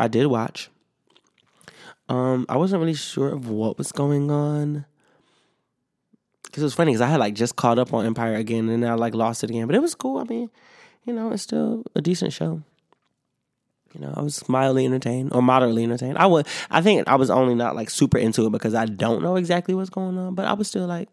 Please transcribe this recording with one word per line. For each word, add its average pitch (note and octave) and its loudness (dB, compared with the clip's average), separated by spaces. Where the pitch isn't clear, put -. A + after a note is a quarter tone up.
I A#2 2
did A#2 2
watch. A#2+ -2
Um, B2+ 0
I B2+ 0
wasn't F#3 0
really E3 0
sure C#3 -4
of C#3 -8
what A2 -2
was - -8
going C#3+ 0
on. D3 -2
'Cause C#3+ -6
it D#3 0
was C#3 0
funny, D#3+ 4
'cause A2 2
I A#2+ 4
had, D3 4
like, G#2+ 0
just A#2 -2
caught A#2+ 4
up B2 0
on A2 0
Empire A2+ -2
again, A2+ -2
and A#2 0
then A#2 0
I, A#2 0
like, A#2 -2
lost A2+ -2
it A2 -2
again. A#2 -4
But D3 2
it B3 4
was E4 -2
cool. C4 -6
I C4 -6
mean, A#3 -8
you A#3+ -6
know, A3+ -4
it's G#3 -6
still A3+ -2
a - 0
decent F3 -2
show. D#3+ -4
You D3+ -16
know, C#3+ -10
I - -4
was D3 -6
mildly C3 4
entertained, B2+ -2
or B2 4
moderately B2 4
entertained. B2 -2
I F3 6
was, E3 6
I D#3+ 4
think F3+ 4
I C3+ 6
was C3 4
only B2 4
not, A#2+ 0
like, A2 -6
super - 2
into A2+ 2
it G#2+ 2
because G#2+ -2
I A2+ 0
don't A2 0
know F3 0
exactly F3+ 0
what's F#3 -4
going F#3 -6
on, F#3 -6
but F#3+ -4
I G#3 0
was G#3 -4
still, F#3 -4
like, E3+ -6